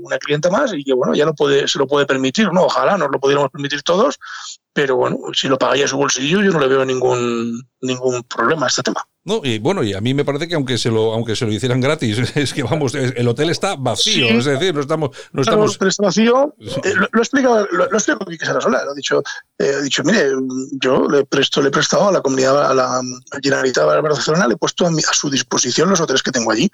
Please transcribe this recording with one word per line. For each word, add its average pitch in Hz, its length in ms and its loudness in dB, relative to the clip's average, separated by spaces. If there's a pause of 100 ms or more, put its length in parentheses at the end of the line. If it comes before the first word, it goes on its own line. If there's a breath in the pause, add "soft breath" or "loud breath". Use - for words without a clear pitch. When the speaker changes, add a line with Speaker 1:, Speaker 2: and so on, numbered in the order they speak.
Speaker 1:
una 135 160 -4
clienta 151 300 -2
más, 233 240 0
y 143 100 -6
que, 135 100 0
bueno, 139 220 0
ya 147 100 2
no 156 80 0
puede, 143 340 2
se - 120 -2
lo 139 80 0
puede 143 180 2
permitir, 135 480 0
¿no? 180 100 4
Ojalá 131 340 2
nos 147 140 0
lo 135 80 -2
pudiéramos 139 320 2
permitir 143 300 -6
todos, 214 360 2 (540 loud breath)
pero, 135 240 2
bueno, 123 220 0 (160)
si - 160 -2
lo 131 80 2
pagaría 131 300 2
su 135 100 -4
bolsillo, 139 440 0
yo 196 100 4
no 160 80 2
le 135 80 4
veo 135 180 4
ningún, 123 840 -2 (140)
ningún 127 420 -2
problema 135 440 0
a - 20 -2
este - 140 -2
tema. - 220 -4 (180)
Speaker 2:
No, 202 200 -4
y 113 160 -2
bueno, 160 240 -2
y 98 100 -2
a 95 80 -6
mí 131 140 0
me 143 100 0
parece 143 220 -4
que 165 80 -4
aunque 127 240 -2
se 123 100 -2
lo, 110 240 2
aunque 113 220 -2
se 123 100 -4
lo 107 60 -2
hicieran 123 280 0
gratis, 123 380 0
<laughs> 123 180 -2
es 143 180 -2
que, - 100 -4
vamos, 147 320 -2
es, 127 200 -2
el 120 120 0
hotel 143 240 0
está 196 240 -4
vacío, 123 540 0
Speaker 1:
Sí. 226 80 4
Speaker 2:
es 120 80 0
decir, 147 280 0
no 147 80 -2
estamos, 151 280 -2 (220 loud breath)
no - 120 -2
Speaker 1:
Claro, 220 220 2
Speaker 2:
estamos - 120 -2
Speaker 1:
pero 190 120 0
está - 160 -2
vacío. 233 540 2
Speaker 2:
Sí. - 260 -8
Speaker 1:
Eh, 190 100 0
lo, 196 160 0
lo 220 80 2
he - 20 4
explicado, 233 500 2
lo, 175 140 2
lo 180 80 -2
he 214 40 2
explicado 247 280 -2
aquí, 170 120 -10
que - 100 -10
se 139 60 -2
la 131 80 0
sola, 214 220 2
lo 139 80 -6
ha 143 40 -10
dicho, 143 260 0 (380 loud breath)
eh, 139 180 2
ha 143 40 -4
dicho, 131 220 -2
"Mire, 156 280 2 (500)
yo 127 260 2
le 139 180 4
presto, 143 360 0
le 139 60 2
he 135 40 0
prestado 151 360 2
a 196 40 4
la 151 100 2
comunidad, 135 500 2
a - 20 2
la 127 260 0 (440)
Generalitat 135 500 2
de 151 80 2
Barcelona, 156 460 0
le 196 80 2
he - 20 -2
puesto - 300 0
a 165 40 0
mi, 156 120 0
a - 100 -2
su - 160 -2
disposición 139 600 0
los 185 120 2
hoteles 131 220 0
que - 80 -4
tengo 113 200 -2
allí, 113 220 2